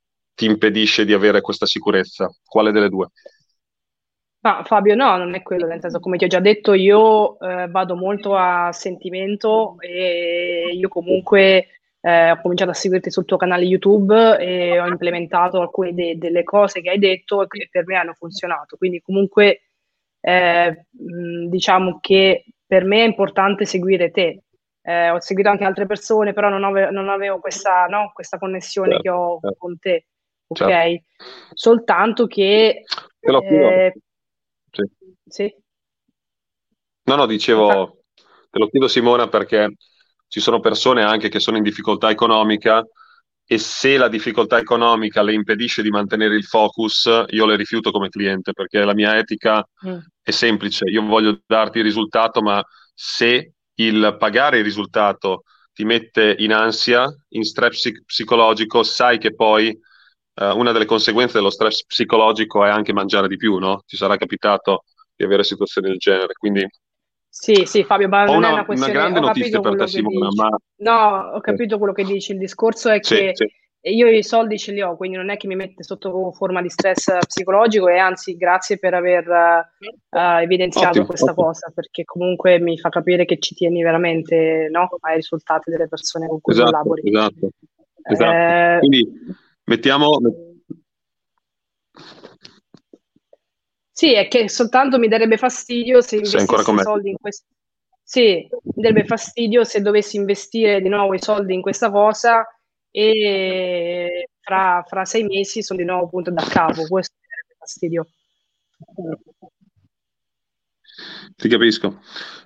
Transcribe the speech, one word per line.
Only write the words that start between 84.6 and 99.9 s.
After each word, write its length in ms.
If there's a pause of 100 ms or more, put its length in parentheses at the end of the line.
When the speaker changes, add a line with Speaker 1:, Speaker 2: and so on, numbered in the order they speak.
Speaker 2:
no, 180 (120)
ai 160
risultati 540
delle 180
persone 400
con 120
cui 120
Speaker 1:
Esatto, 180
Speaker 2:
collabori. 380
Speaker 1:
esatto, 400 (540)
esatto. 300
Speaker 2:
Eh, 460
Speaker 1:
Quindi 340 (520)
mettiamo, 540 (3750)
Speaker 2:
Sì, 180
è 120
che 220
soltanto 500
mi 80
darebbe 300
fastidio 640
se 240
Speaker 1:
Sei 160
ancora 220
Speaker 2:
investissi 20
Speaker 1:
con 100
Speaker 2:
i 40
Speaker 1:
me? 40
Speaker 2:
soldi 280
in 100
quest-, 260 (560)
sì, 460 (260)
mi 80
darebbe 240
fastidio 580
se 180
dovessi 340